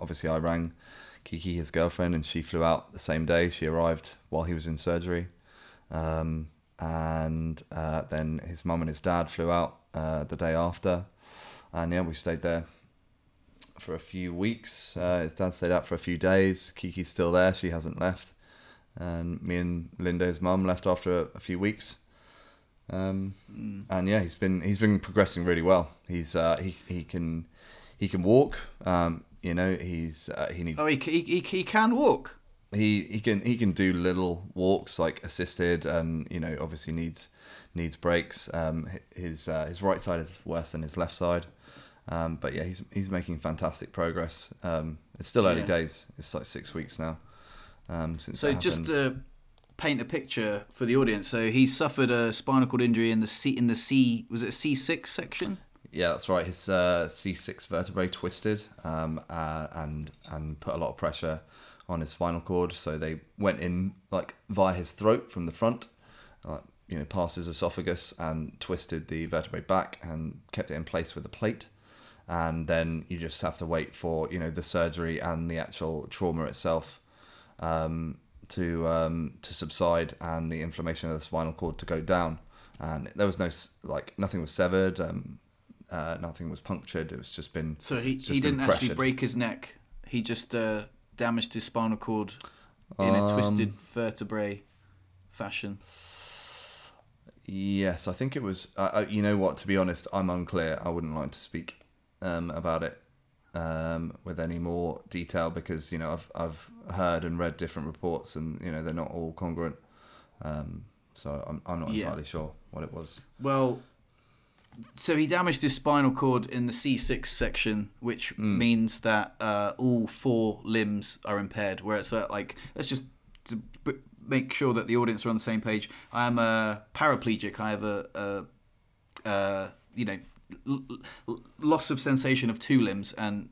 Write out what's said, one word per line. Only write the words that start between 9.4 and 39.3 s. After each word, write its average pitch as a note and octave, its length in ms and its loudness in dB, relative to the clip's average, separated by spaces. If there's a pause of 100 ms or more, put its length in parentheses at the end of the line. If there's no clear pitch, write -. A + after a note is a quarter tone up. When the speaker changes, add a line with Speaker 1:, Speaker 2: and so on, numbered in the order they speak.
Speaker 1:
out E2+ 260 2 (160)
uh, D#2 300 -2
the D2+ 120 -8
day D#2+ 180 0
after. F2 520 0 (680)
And E2+ 200 0
yeah, F2+ 80 2
we E2 120 -2
stayed E2 280 -2
there E2+ 240 0 (1120)
for - 160 -8
a E2 40 -6
few F2+ 340 -6
weeks. G#2 640 -2
Uh, F2+ 240 2
his D#2+ 120 -2
dad F#2 200 0
stayed F2 180 2
out F2 140 4
for E2+ 100 -4
a E2 40 -2
few F2 180 -2
days. F#2+ 580 4
Kiki's F2+ 340 -6
still E2+ 220 2
there. F2+ 220 8
She F2+ 160 -2
hasn't D#2+ 300 -4
left. F2+ 320 -2 (680)
And E2+ 420 -4
me F2 160 -2
and F2 320 -2 (100)
Linda's F2 420 2
mum F#2 240 4
left F#2 220 0
after F2+ 320 2
a, D#2 160 0
a - 40 -14
few F2+ 200 -4
weeks. G#2 380 -2 (920)
Um, F#2+ 460 -2 (180)
Speaker 2:
Mm. G#2+ 360 -8
Speaker 1:
and F#2 180 0
yeah, G#2 140 4
he's E2+ 140 -4
been, F#2+ 260 2
he's F#2+ 180 2
been G#2 200 6
progressing F#2 440 2
really F2 180 4
well. F2 300 6 (160)
He's, E2+ 280 -4
uh, E2 220 4
he, F2+ 200 -6 (100)
he F2 160 -4
can, E2 420 -4 (520)
he G2+ 100 0
can F#2 160 0
walk. B2 340 8 (280)
Um, F2 380 2 (180)
you F2 120 -2
know, F2+ 220 2
he's, E2 540 -6
uh, - 260 -4
he F2 80 -6
needs E2 160 -2
Speaker 2:
Oh, D3+ 60 2
he, D3+ 100 4
he, D#3+ 260 0
he, E3 200 0
he F#3 220 -2
can A3 320 4
walk? B3 440 4 (340)
Speaker 1:
He, G#2 300 6
he G#2+ 160 -4
can, G#2 220 2
he A#2+ 160 2
can G#2+ 160 4
do F#2 200 6
little F2+ 600 2
walks, F#2 460 2
like, D#2+ 240 0
assisted, F2 600 0
and, E2 460 0
you E2+ 80 -4
know, D#2+ 200 -4
obviously D#2 340 -6
needs, E2 360 -6 (460)
needs E2 200 -2
breaks. - 580 0
Um, D#2+ 380 0
hi-, F#2 80 -10 (160)
his, E2 320 -8